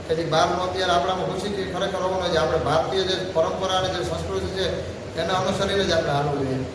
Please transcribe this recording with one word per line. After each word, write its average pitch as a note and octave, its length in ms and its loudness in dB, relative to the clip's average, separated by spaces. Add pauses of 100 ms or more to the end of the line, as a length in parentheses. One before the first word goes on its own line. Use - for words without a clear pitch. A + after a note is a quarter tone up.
કે D#3+ 120 0
જે E3 80 -2
બહારનો F3 440 2
અત્યારે F#3 260 0
આપણામાં F3+ 360 2
ઘૂસી G3+ 260 -4
ગઈ F#3 180 -4
ખરેખર F3+ 300 -2
હોવું F#3 160 0
ન F3+ 60 -2
જોઈએ. D#3+ 140 2
આપણે D#3 200 2 (100)
ભારતીય E3+ 340 2
જે F#3 120 0 (180)
પરંપરા F#3 460 2
અને F#3 140 0
જે F3+ 100 -2
સંસ્કૃતિ F3+ 540 -2
છે F#3+ 80 0 (560)
એને F3+ 120 0
અનુસરીને F#3+ 500 2
જ F3 80 2
આપણે D#3 200 2
હાલવું C#3+ 280 2
જોઈએ. C3 200 0 (160)